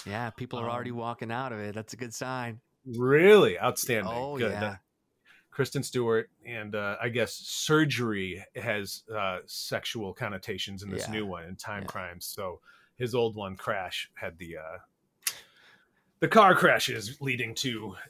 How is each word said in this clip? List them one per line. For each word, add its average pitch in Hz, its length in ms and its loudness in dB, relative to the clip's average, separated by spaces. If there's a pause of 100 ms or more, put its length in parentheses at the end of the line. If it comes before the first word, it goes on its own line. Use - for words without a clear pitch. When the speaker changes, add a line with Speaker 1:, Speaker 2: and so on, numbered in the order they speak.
Speaker 1:
Yeah, 110 260 -4
people 123 260 -10
are 117 120 -4
already 123 220 -4
Speaker 2:
Um, 120 60 -6
Speaker 1:
walking 117 340 -6
out 127 200 -6
of 107 80 -8
it. 104 160 -6
That's 107 180 -10
a 113 40 -14
good 120 160 -10
sign. 127 480 -6 (240)
Speaker 2:
Really? 135 720 8
Outstanding. 110 560 0
Speaker 1:
Oh, 139 220 -6
Speaker 2:
Good. 113 160 0
Speaker 1:
yeah. 104 80 -4
Speaker 2:
That, 104 180 -6 (720)
Kristen 135 320 -2
Stewart, 113 460 2 (160)
and, 107 300 -10
uh, 101 260 -2
I 120 80 -2
guess 113 240 0
surgery 113 1080 0 (120)
has, 110 480 -4 (100)
uh, 95 320 -2
sexual 101 680 -6
connotations 98 720 -8
in 101 60 -10
this 98 180 -6
Speaker 1:
Yeah. 107 40 -8
Speaker 2:
new 107 140 -4
one, 87 180 -8
in 92 140 -14
Time 104 260 -10
Speaker 1:
Yeah. 95 60 -10
Speaker 2:
Crimes. 90 360 -10
So 92 360 -8 (340)
his 123 180 -4
old 113 220 0
one, 98 220 -8
Crash, 98 580 -6
had 85 220 -10
the, 82 200 -14
uh, 78 200 -12 (1400)
the 160 100 0
car 196 260 10
crashes 120 640 2
leading 120 340 -4
to 107 420 -4 (120)